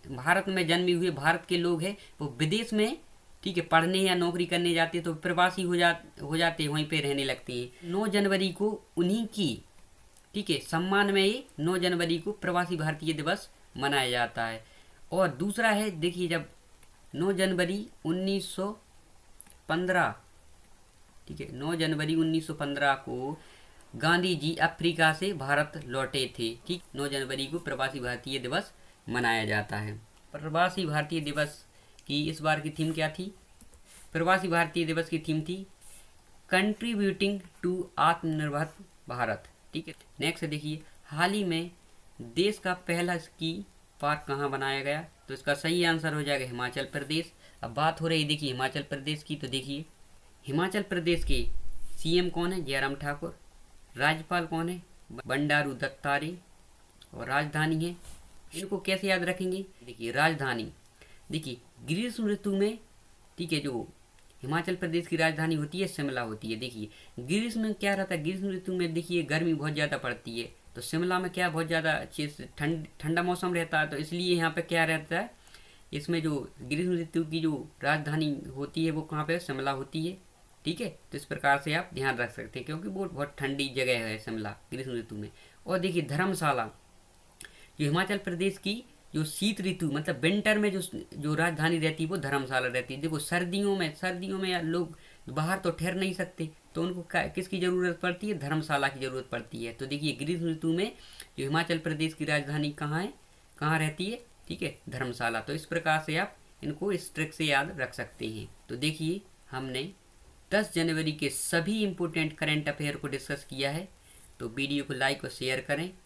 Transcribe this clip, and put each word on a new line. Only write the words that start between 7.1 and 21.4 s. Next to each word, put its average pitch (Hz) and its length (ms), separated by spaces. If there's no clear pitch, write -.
लगते 131 300
हैं। 123 360
नौ 202 180
जनवरी 196 420
को 208 320
उन्हीं 202 300
की, 151 360
ठीक 208 160
है, 147 100
सम्मान 196 520
में 196 140
ये 240 220
नौ 170 180
जनवरी 170 400
को 202 140
प्रवासी 180 440
भारतीय 156 380
दिवस 151 360
मनाया 135 320
जाता 120 360
है। 113 180
और 185 160
दूसरा 202 420
है, 208 220
देखिए, 175 360
जब 160 220
नौ 175 160
जनवरी 190 560
उन्नीस 185 500
सौ 196 160
पन्द्रह, 170 460
ठीक 147 140